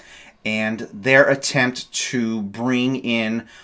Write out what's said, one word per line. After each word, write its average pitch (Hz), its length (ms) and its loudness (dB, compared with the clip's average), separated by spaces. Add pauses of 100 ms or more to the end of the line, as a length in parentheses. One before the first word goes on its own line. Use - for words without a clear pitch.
(440)
and 110 380 -2 (120)
their 135 360 6
attempt 131 600 -2
to 113 500 -2
bring 123 540 -2
in, 117 520 -2 (160)